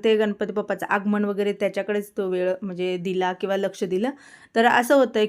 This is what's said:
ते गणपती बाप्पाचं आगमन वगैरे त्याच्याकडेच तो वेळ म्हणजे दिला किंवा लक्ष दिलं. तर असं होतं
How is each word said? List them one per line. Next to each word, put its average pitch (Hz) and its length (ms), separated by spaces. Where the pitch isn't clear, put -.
ते 220 120
गणपती 208 360
बाप्पाचं 202 340
आगमन 208 380
वगैरे 202 280
त्याच्याकडेच 202 640
तो 196 120
वेळ 180 240
म्हणजे 180 340
दिला 185 360
किंवा 196 240
लक्ष 196 280
दिलं. 185 260
तर 226 120
असं 240 280
होतं 240 340